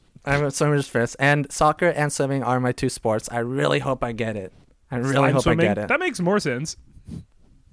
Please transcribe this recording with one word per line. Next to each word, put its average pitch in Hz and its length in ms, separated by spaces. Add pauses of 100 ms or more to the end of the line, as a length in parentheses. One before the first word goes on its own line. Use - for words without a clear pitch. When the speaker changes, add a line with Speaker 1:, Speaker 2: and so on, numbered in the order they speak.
(260)
Speaker 1:
I 143 80
have 143 80
a 143 80
swimmer's 147 380
fist, 117 320
and 143 320
soccer 156 380
and 147 220
swimming 139 320
are 123 160
my 127 120
two 127 180
sports. 110 420
I 117 80
really 139 400
hope 131 240
I 120 80
get 113 240
it. 95 160 (380)
I 123 80
really 131 160
Speaker 2:
Slime 139 200
Speaker 1:
hope 131 100
Speaker 2:
swimming? 165 240
Speaker 1:
I - 80
get - 80
it. 104 60
Speaker 2:
That 277 100
makes 349 200
more 185 200
sense. 135 380 (960)